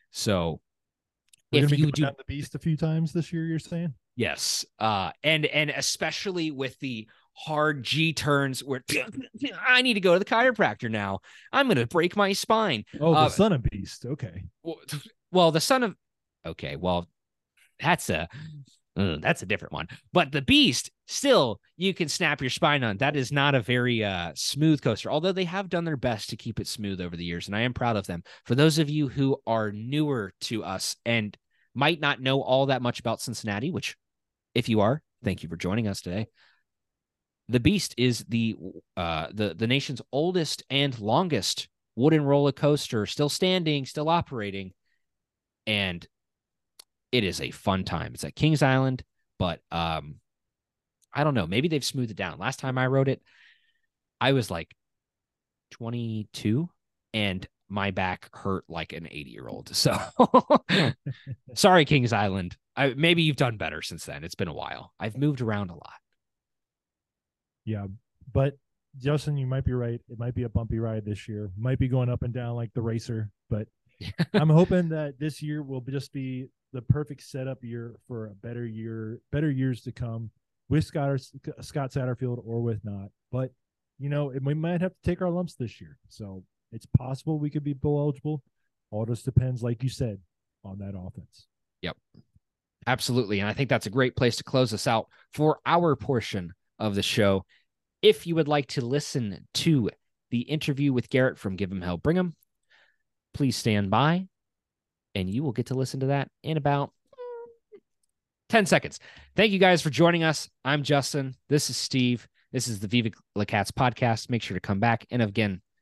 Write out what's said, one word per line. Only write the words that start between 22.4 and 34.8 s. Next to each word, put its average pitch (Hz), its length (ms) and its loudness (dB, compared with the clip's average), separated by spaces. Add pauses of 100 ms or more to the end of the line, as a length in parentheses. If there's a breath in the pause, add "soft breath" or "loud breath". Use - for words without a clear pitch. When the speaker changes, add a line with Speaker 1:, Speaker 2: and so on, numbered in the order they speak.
Speaker 1:
spine 147 340 2
on. 104 120 0
That 143 200 0
is 131 160 -2
not 143 200 4
a 135 60 4
very, 123 420 2
uh, 90 340 -2
smooth 151 460 2
coaster, 107 300 -2
although 160 220 0
they 185 100 -2
have 185 240 -6
done 170 160 -2
their 160 140 -2
best 117 320 -4
to 113 80 -8
keep - 240 -8
it - 60 -8
smooth 98 340 -6
over 87 160 -8
the 87 80 -8
years, 87 220 -6
and 98 80 -6
I 107 60 -2
am 123 120 0
proud 117 240 -2
of 98 100 -4
them. 87 160 -8 (220 loud breath)
For 120 100 0
those 151 240 6
of 147 100 2
you 151 200 0
who 135 360 0
are 110 280 0
newer 123 580 -2 (100)
to 107 220 -4
us 95 320 -6 (100)
and 113 300 0 (380)
might 147 260 2
not 143 220 0
know 135 200 2
all 135 260 2
that 131 160 0
much 120 180 -2
about 113 180 -2
Cincinnati, 110 520 -4
which, - 260 -6 (560)
if 117 160 0
you 107 100 4
are, 117 220 4 (200)